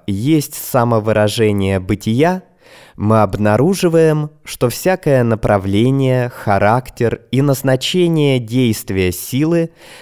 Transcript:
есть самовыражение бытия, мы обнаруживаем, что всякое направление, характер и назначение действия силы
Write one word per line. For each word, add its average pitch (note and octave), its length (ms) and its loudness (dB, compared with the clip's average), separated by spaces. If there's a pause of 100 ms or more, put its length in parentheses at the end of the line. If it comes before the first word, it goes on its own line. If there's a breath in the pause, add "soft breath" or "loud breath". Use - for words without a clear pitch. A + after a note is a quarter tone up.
есть C3 480 -2
самовыражение G#2+ 1200 0
бытия, A#2 640 -2 (560 loud breath)
мы G#2+ 240 2
обнаруживаем, D3+ 1080 2 (120)
что - 260 -4
всякое D3 540 0
направление, A#2 1040 0
характер A2 920 0 (100)
и B2+ 100 0
назначение C#3+ 1000 0
действия G#2+ 720 -2
силы E3 580 -2 (320 loud breath)